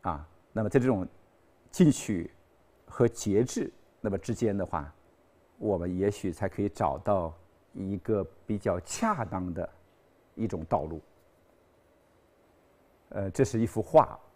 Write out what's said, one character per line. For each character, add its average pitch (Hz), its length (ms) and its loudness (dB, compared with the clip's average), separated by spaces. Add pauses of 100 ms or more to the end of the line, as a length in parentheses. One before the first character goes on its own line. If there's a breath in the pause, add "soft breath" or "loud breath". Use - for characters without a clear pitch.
啊， 78 260 -6 (240)
那 110 120 -2
么 107 60 0
在 139 100 6
这 123 80 2
种 101 200 2 (640)
进 156 220 6
取 98 400 -2 (560)
和 - 200 2
节 107 360 2
制， - 280 -4 (300)
那 107 80 -2
么 98 80 -2
之 113 160 -4
间 101 240 0
的 92 80 -2
话， 73 260 -6 (680)
我 101 180 0
们 90 180 -2
也 98 140 2
许 95 220 -4
才 95 180 -2
可 - 140 -2
以 104 60 0
找 76 280 0
到 90 340 0 (420)
一 98 240 -4
个 98 280 0 (220)
比 107 100 -2
较 92 220 0
恰 196 440 -2
当 90 300 -4
的 87 160 -6 (640)
一 110 140 -4
种 87 180 -4
道 76 180 0
路。 78 160 -8 (2000)
呃， 98 200 -6
这 131 160 2
是 113 140 -2
一 113 80 2
幅 - 160 -4
画 - 360 4 (160)